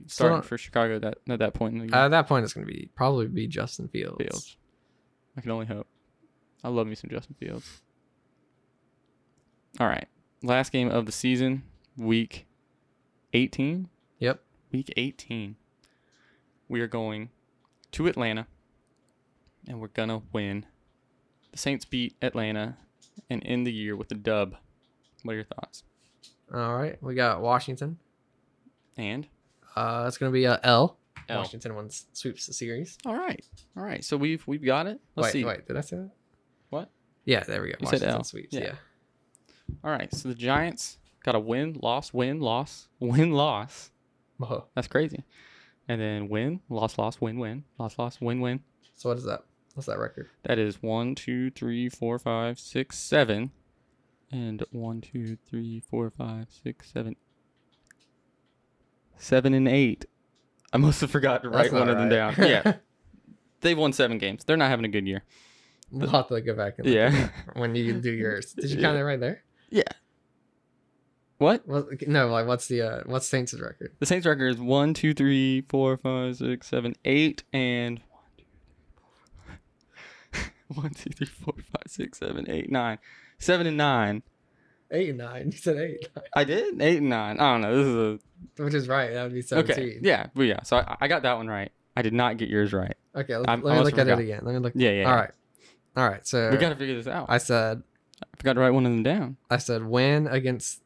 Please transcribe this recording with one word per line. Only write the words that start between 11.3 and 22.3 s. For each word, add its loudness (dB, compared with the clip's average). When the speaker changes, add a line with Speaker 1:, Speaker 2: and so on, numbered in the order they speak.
Speaker 2:
week 0
eighteen. 0
Speaker 1:
Yep. -2
Speaker 2:
Week -4
eighteen. -6
We -4
are -2
going -6
to -2
Atlanta, -2
and -12
we're -10
gonna -4
win. -4
The -20
Saints -4
beat -6
Atlanta -4